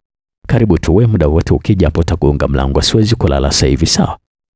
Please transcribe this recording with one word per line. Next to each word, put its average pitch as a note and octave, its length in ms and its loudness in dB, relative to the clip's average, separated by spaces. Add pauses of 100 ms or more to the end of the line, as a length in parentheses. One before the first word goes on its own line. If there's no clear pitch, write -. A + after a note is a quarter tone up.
(460)
"Karibu A2 320 2
tu, D#2+ 180 0
we A#2+ 100 2
muda F#2 220 0
wote D#2+ 260 0
ukija F#2 320 0
hapo D2+ 140 -2
utagonga C#2+ 480 0
mlango, C2+ 340 -2
siwezi A2 340 0
kulala C#2 360 -2
sasa - 140 0
hivi, C2 200 0
sawa?" - 320 -2 (380)